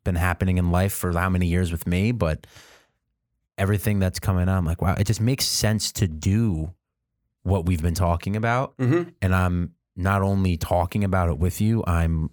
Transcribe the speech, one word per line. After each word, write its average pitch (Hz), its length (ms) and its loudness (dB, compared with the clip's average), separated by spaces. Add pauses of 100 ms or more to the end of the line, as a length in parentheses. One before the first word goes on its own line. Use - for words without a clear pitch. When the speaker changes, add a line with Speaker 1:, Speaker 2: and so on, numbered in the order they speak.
Speaker 1:
been 92 100 -2
happening 90 420 0
in 87 140 2
life 92 240 2
for 90 180 -4
how 87 160 0
many 90 200 2
years 87 220 0
with 82 160 -6
me, 92 260 0
but 87 340 -2 (1120)
everything 101 400 0
that's 92 200 0
coming 90 300 0
out, 95 100 2
I'm 87 60 0
like, 82 160 -2
wow, 95 140 0
it 95 100 0
just 110 160 -2
makes 123 260 0
sense - 460 -2
to 95 160 0
do 87 640 0 (720)
what 90 240 2
we've 90 160 0
been 85 120 0
talking 90 420 0
about. 117 420 -2
Speaker 2:
Mm-hmm. 165 320 0 (100)
Speaker 1:
And 92 140 2
I'm 87 380 0 (240)
not 95 260 0
only 95 340 2
talking 87 480 0
about 92 240 2
it 76 100 -2
with 87 220 -2
you, 110 260 0
I'm 82 460 0